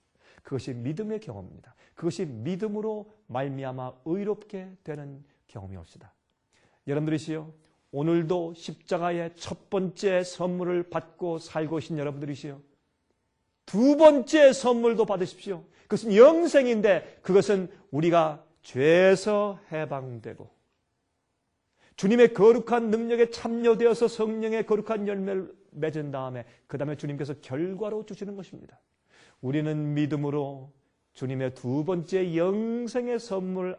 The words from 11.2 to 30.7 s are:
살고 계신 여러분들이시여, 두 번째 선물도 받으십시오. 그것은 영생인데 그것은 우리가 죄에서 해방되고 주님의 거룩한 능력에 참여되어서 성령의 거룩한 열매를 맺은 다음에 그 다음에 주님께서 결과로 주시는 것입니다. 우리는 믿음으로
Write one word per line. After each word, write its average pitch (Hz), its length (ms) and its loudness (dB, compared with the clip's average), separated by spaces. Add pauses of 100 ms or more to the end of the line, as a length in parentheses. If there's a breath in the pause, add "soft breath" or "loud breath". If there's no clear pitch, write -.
살고 156 380 -6
계신 156 200 -6
여러분들이시여, 143 600 -8 (1040)
두 262 300 4
번째 294 560 8
선물도 233 540 2
받으십시오. 185 580 -6 (260 soft breath)
그것은 214 260 -2
영생인데 247 1080 6
그것은 190 440 2 (240 loud breath)
우리가 156 540 2 (160)
죄에서 190 1000 4 (120)
해방되고 131 800 -10 (1500 soft breath)
주님의 233 380 6
거룩한 233 580 4
능력에 233 400 2
참여되어서 233 760 2
성령의 220 600 -4
거룩한 208 400 -2
열매를 196 460 -6 (180)
맺은 147 400 -6
다음에 131 340 -10 (220 soft breath)
그 139 100 -10
다음에 143 180 -6
주님께서 143 460 -8
결과로 190 640 -8
주시는 202 300 -14
것입니다. - 440 -20 (640 soft breath)
우리는 151 540 -4
믿음으로 143 760 -4 (420)